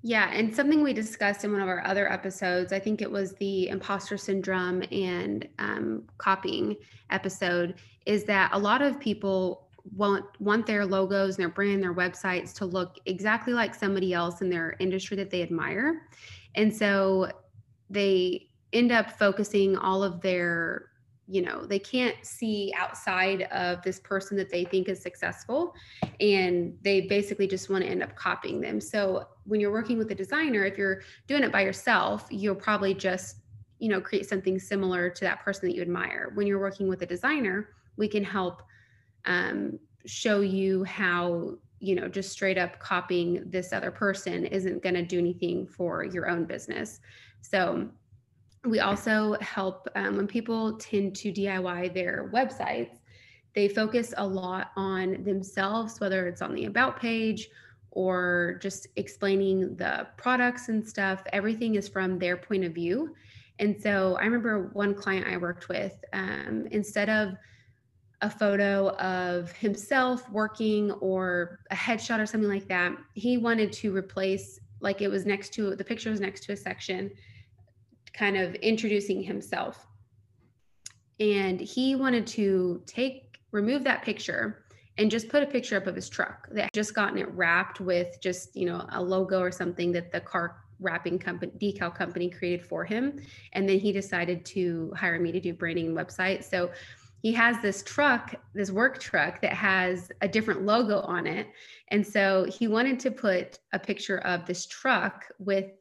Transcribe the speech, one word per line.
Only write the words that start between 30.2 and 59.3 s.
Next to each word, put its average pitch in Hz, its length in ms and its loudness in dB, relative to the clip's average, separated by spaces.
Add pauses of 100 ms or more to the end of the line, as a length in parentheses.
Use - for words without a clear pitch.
if 196 140 -2
you're 190 240 0 (240)
doing 277 160 2
it - 100 2
by 202 80 4
yourself, 196 680 2
you'll 202 240 0
probably 196 400 0
just, 185 420 -4 (420)
you 226 120 0
know, 190 100 2
create 196 260 -2
something 190 320 0
similar 185 520 0
to 180 140 -6
that 175 160 0
person 196 280 -2
that 175 60 0
you 175 80 -2
admire. - 520 -2
When 208 120 2
you're 196 140 4
working 196 280 0
with 180 140 0
a 175 40 -4
designer, 214 640 0 (280)
we 208 120 0
can 208 160 0
help, 185 380 -2 (640)
um, 180 520 0 (260)
show 202 380 2
you 190 420 2
how, 175 720 0 (220)
you 190 160 0
know, 175 140 -2
just 190 240 -6
straight 190 260 0
up 175 200 -2
copying 175 680 0
this 180 260 -4
other 143 180 -2
person 190 540 -2
isn't 190 380 -2
gonna 180 200 0
do 175 160 -2
anything 180 480 -2
for 170 380 -4
your 180 240 -4
own 175 160 0
business. - 560 -8 (400)
So 185 480 0 (760)
we 226 160 2
also 214 600 2
help, 190 520 -4
um, 196 220 -2
when 196 100 0
people 226 520 -2
tend 202 380 -2
to 208 140 -4
D 196 180 -2
I 190 100 -2
Y 180 300 -2
their 180 440 -2
websites, - 640 -2 (560)
they 202 140 4
focus 220 480 0
a 202 100 -2
lot 185 480 -4
on 190 480 0
themselves, 196 800 -2
whether 190 260 0
it's 180 140 -6
on - 140 -4
the - 100 -2
about 226 340 2
page 226 520 -2 (400)
or 180 680 2
just - 360 -8
explaining 196 800 2